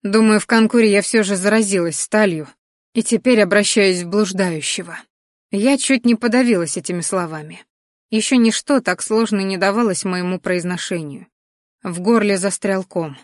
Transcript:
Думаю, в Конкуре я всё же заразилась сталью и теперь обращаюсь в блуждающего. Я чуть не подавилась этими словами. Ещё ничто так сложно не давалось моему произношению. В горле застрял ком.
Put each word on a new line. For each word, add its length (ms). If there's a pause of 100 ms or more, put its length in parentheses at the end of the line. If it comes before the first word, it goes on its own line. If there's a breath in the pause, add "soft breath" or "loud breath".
Думаю, 380
в 60
Конкуре 440
я 120
всё 200
же 140
заразилась 640
сталью 480 (460)
и 80
теперь 400
обращаюсь 600
в 60
блуждающего. 920 (520)
Я 280
чуть 260
не 100
подавилась 640
этими 240
словами. 640 (460)
Ещё 260
ничто 440
так 220
сложно 380
не 160
давалось 480
моему 360
произношению. 840 (560)
В 180
горле 360
застрял 480
ком. 400